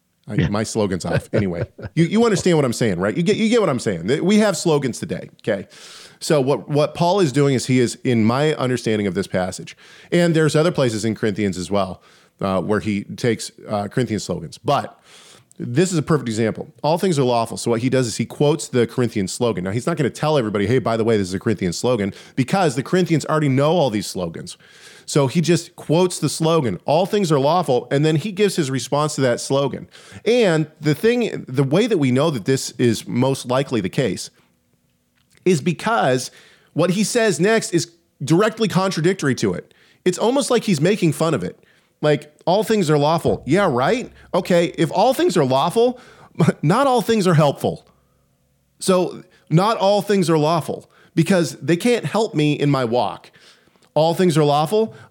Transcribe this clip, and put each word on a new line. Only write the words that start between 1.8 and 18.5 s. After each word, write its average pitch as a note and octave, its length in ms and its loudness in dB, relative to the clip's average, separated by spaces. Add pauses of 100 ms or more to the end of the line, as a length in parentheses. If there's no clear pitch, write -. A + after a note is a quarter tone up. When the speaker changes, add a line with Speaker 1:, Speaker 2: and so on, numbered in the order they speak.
Speaker 1:
you, E3 100 2
you G3+ 200 2
understand F#3 320 2
what C#3+ 80 2
I'm A#2 80 -2
saying, G#2 260 0
right? G2 160 0
You F3 80 -2
get, F#3+ 140 0
you A3 120 2
get A#3 120 4
what F#3 80 2
I'm B2+ 100 -2
saying. F2+ 280 -4
Th-, C#3 140 0
we G3+ 180 4
have G#3 180 2
slogans C3 420 0
today, F2 380 -10
okay? G2 300 -4 (520)
So D3+ 220 2
what, B2+ 260 -2
what C#3+ 280 0
Paul F#3+ 260 2
is D#3 100 2
doing C#3 240 2
is A#2 120 -2
he B2+ 120 4
is, A#2 240 0
in A#2 220 2
my C#3 300 2
understanding A#2 520 -2
of F#2 60 -2
this F#2+ 140 -4
passage, - 500 -6 (340)
and F3 240 2
there's D#3 180 2
other D#3+ 180 2
places A2+ 340 -2
in A2 100 -2
Corinthians G2+ 420 -2
as F2 140 -8
well, F#2+ 300 -2 (400)
uh, F#2+ 200 0
where G2 200 -2
he G2+ 220 -4
takes, - 480 -4 (180)
uh, G#2 180 -4
Corinthian A2 320 -4
slogans. E2 380 -8
But - 420 -4 (600)
this B2 340 -2
is E3+ 40 -2
a D3+ 40 0
perfect C#3 260 -2
example. A2 460 -4 (100)
"All D#3 140 0
things F3+ 200 -2
are C#3+ 60 2
lawful." A#2 340 0
So A#2 140 -2
what A#2 100 0
he B2+ 80 -2
does C3 160 2
is G#2+ 120 -6
he A#2 80 -2
quotes D3 420 0